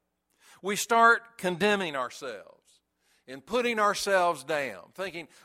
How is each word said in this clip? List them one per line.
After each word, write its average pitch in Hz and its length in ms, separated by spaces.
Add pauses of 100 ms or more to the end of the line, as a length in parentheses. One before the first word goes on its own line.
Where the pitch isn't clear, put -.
(640)
We 196 140
start 233 600
condemning 180 580
ourselves 120 880 (460)
and 135 180
putting 240 340
ourselves 185 680
down, 135 500
thinking, 170 340 (160)